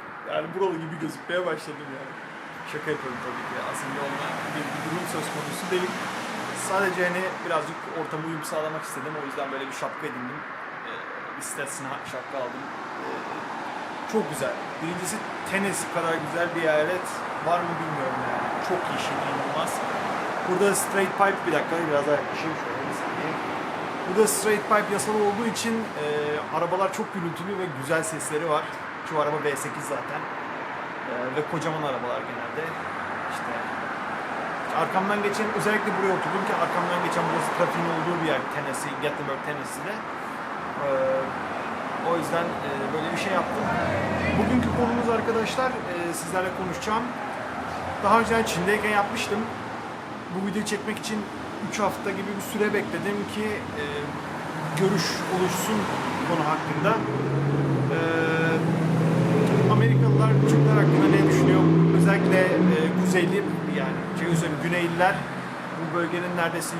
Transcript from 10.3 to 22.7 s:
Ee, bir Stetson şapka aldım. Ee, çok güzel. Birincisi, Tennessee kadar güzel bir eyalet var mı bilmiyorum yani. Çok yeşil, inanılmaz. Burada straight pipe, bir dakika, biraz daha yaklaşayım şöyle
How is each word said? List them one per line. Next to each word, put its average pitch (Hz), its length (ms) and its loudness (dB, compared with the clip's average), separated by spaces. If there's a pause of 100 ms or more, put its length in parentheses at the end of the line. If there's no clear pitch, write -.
Ee, - 40 -8 (440)
bir - 140 -8
Stetson 139 360 -8 (260)
şapka 131 300 -8
aldım. 127 220 -8 (360)
Ee, - 60 -6 (1040)
çok 214 200 2
güzel. 131 220 -4 (260)
Birincisi, 175 360 -4 (340)
Tennessee 196 460 -2
kadar 165 180 0 (120)
güzel 170 280 0
bir 165 80 0
eyalet 160 440 2 (420)
var 175 180 4
mı 170 140 -2
bilmiyorum 135 480 -2
yani. - 160 -2 (240)
Çok 359 120 2 (120)
yeşil, - 300 -2
inanılmaz. 151 500 -2 (760)
Burada 185 260 4
straight 196 440 0
pipe, 196 280 4
bir 170 100 2
dakika, 143 180 0 (160)
biraz 143 160 4
daha 147 140 4
yaklaşayım - 420 -4
şöyle - 260 -4